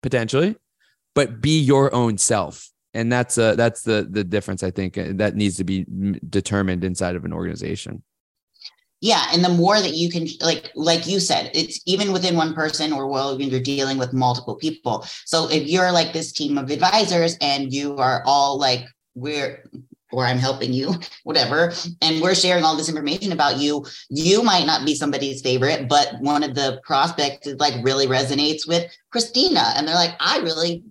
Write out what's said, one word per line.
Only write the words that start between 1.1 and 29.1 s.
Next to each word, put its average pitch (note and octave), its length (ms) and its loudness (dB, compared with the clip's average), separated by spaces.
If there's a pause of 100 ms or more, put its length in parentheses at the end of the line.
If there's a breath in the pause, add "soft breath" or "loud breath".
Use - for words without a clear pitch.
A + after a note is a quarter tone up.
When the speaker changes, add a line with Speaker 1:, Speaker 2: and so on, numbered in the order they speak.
Speaker 1:
but A#2 260 0
be D#3 200 4
your C#3 340 6
own A#2 240 2
self. F#2 520 -2 (220)
And A2+ 200 0
that's, B2 260 0
uh, A2 160 6
that's A#2 280 0
the, G#2+ 280 0
the G2+ 140 -2
difference, F#2+ 400 -4
I F#2 80 -2
think, F#2+ 260 -4
uh, E2 120 -6
that G2 260 -2
needs G2+ 220 0
to F#2 60 -2
be F#2+ 240 -2
m-, F#2+ 300 -4 (100)
determined F#2+ 540 0
inside F2+ 320 -2
of F2+ 100 -8
an E2+ 80 -6
organization. E2 720 -8 (1000 loud breath)
Speaker 2:
Yeah. G3 320 2
And F3 100 2
the F3+ 60 4
more F3+ 320 4
that D#3+ 140 -2
you E3+ 160 0
can, E3+ 160 -4 (140)
like, D#3+ 340 -2
like E3 320 0
you F#3 140 0
said, - 340 0
it's - 320 -4
even G3 260 0
within F3+ 240 0
one D#3+ 180 0
person D#3 380 -2
or, C3+ 140 -4
well, C3+ 300 -2
when C#3 120 -4
you're B2+ 120 0
dealing C3+ 360 -2
with B2 160 -2
multiple B2 440 0
people. C#3 500 -4 (180 loud breath)
So D#3+ 260 0
if D3 160 0
you're, F3+ 240 2
like, E3+ 220 2
this D#3+ 200 -6
team C#3+ 260 -2
of C3+ 120 -6
advisors E3+ 680 2
and C#3 320 -2
you C#3+ 240 -4
are C3 300 2
all, C#3 320 4
like, B2+ 260 2 (300)
"We're," C#3 500 -6 (480)
or B2 140 0
"I'm B2+ 100 2
helping B2+ 380 0
you," C#3+ 200 0 (160)
<laughs> - 140 -20
whatever, D3+ 480 0 (300 loud breath)
and D#3+ 180 2
we're F3+ 140 2
sharing F3+ 280 2
all D#3+ 140 2
this D3 140 -4
information D#3+ 420 -4
about D3 240 2
you, D3 300 -2 (240 loud breath)
you F3 320 4
might F#3 240 4
not C#3+ 180 0
be D3 100 0
somebody's C#3 460 -4
favorite, C3+ 480 0
but D3 320 4
one C#3+ 220 0
of C3+ 120 -4
the C3+ 300 -2
prospects D3 640 0
is, C#3 120 -8
like, C3+ 240 0
really C3+ 240 2
resonates C#3+ 640 0
with E3+ 160 2 (260 loud breath)